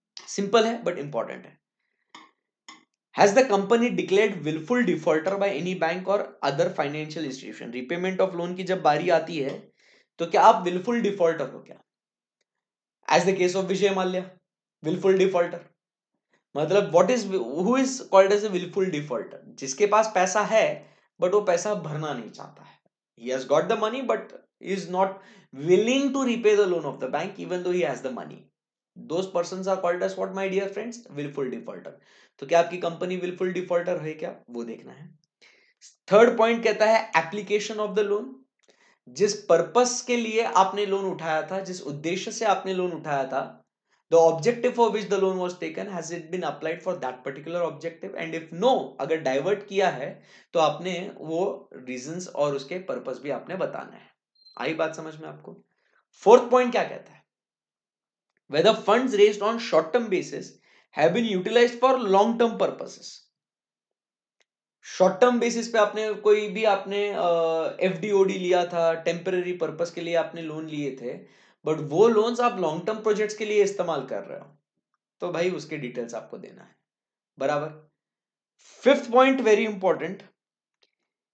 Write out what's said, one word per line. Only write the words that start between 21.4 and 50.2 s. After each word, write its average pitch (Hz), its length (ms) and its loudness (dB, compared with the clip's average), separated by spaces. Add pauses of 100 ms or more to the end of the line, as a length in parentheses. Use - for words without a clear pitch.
पैसा 196 340 0
भरना 151 380 -6
नहीं 110 160 -12
चाहता - 340 -20
है। - 160 -20 (440)
He 127 140 -4
has 131 140 -8
got 156 200 4
the 214 120 0
money, 240 280 -4
but 196 220 -4 (340)
he 190 120 -4
is 165 100 -10
not 185 200 2 (520)
willing 226 480 4
to 269 160 -2
repay 214 320 2
the 196 160 2
loan 160 120 -4
of 135 140 -8
the 131 100 -6
bank, 156 260 -6
even 180 280 -6
though 180 120 -2
he 165 140 0
has 123 120 -8
the 127 140 -6
money। 76 220 -12 (680)
Those 170 220 -4
persons 185 420 -4
are 185 180 0
called 180 180 0
as 190 160 -4
what, 190 140 -6
my 196 160 -4
dear 190 240 -2
friends? 226 220 -8 (220)
Willful 143 320 -6
defaulter। 101 420 -12 (480)
तो 143 80 -12
क्या 165 120 6
आपकी 170 180 0
company 180 420 -4
willful 180 340 -4
defaulter 175 480 -2
है 156 120 -8
क्या, 170 220 -10 (140)
वो 117 140 -10
देखना 117 280 -14
है। 147 240 -20 (960)
Third 233 260 8
point 233 260 2
कहता 214 220 2
है 220 260 2
application 202 680 -2
of 202 180 -4
the 208 140 2
loan। 214 160 -2 (840)
जिस 190 240 0
purpose - 760 2
के 240 100 0
लिए 220 260 0
आपने 196 420 2
loan 196 200 -2
उठाया 156 360 -4
था, 185 180 -8
जिस 180 220 -10
उद्देश्य 165 500 -6
से 220 140 -6
आपने 190 280 0
loan 180 180 -2
उठाया 147 360 -4
था, - 380 -8 (480)
the 165 180 8
objective 233 440 0
for 233 160 4
which 196 180 -4
the 196 100 0
loan 190 160 2
was 180 180 -4
taken, 170 320 -8
has 175 200 -8
it 165 160 -10 (100)
been 185 120 -4
applied 156 400 -6
for 185 160 -2
that 127 140 -6 (140)
particular 147 340 -6
objective? 165 580 -8
And 165 140 -6
if 165 300 -6
no, - 240 2 (120)
अगर 160 180 0
divert 147 500 -2
किया 190 220 2
है, 147 340 -6 (300)